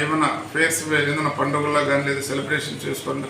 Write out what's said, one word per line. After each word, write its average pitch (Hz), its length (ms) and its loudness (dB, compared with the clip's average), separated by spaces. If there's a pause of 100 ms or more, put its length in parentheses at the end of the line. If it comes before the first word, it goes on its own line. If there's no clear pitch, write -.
ఏమైనా 151 260 2 (240)
ఫేర్స్, 160 280 2 (200)
ఏదైనా 147 400 0
పండుగల్లో 147 500 2
కానీ 139 180 4
లేదా 135 220 0
సెలబ్రేషన్ 139 540 -4
చేసుకోవాలంటే 139 460 -4